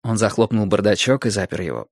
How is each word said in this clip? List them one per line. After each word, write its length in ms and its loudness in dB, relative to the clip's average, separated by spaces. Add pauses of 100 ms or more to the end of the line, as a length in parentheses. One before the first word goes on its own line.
он 140 -2
захлопнул 480 2
бардачок 600 2
и 40 2
запер 320 -4
его. 300 -6